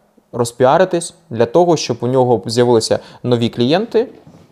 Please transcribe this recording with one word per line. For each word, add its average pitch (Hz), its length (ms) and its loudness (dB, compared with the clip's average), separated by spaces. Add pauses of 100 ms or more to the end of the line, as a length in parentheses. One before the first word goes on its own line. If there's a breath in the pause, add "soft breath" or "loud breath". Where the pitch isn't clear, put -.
(320)
розпіаритись 151 800 0 (160)
для 117 160 0
того, 170 320 2
щоб 120 240 -6
у 120 60 -4
нього 123 380 2
з'явилися 120 540 2 (240 loud breath)
нові 120 260 0
клієнти, 185 580 -2 (440)